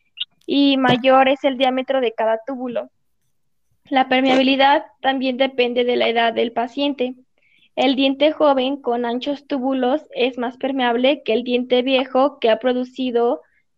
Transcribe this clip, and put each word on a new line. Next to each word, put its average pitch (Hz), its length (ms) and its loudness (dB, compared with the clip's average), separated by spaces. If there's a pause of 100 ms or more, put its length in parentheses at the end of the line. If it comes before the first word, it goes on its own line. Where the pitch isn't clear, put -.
(480)
y 277 300 2
mayor 262 520 4
es 277 140 -2
el 269 140 0
diámetro 262 440 -2
de 226 120 -2
cada 220 340 -2
túbulo. 247 420 -8 (960)
La 262 240 0
permeabilidad 269 760 2 (140)
también 262 380 -2
depende 247 460 0
de 247 120 0
la 226 140 0
edad 233 240 0
del 233 180 -2
paciente. 254 640 -4 (640)
El 262 200 2
diente 277 360 2
joven 277 500 0
con 240 240 -4
anchos 254 420 -6
túbulos 269 540 -2 (120)
es 254 240 -2
más 247 200 -6
permeable 262 680 0
que 226 100 -2
el 240 100 -2
diente 247 400 0
viejo 262 560 0
que 330 100 0
ha 320 100 2
producido 254 840 -2 (360)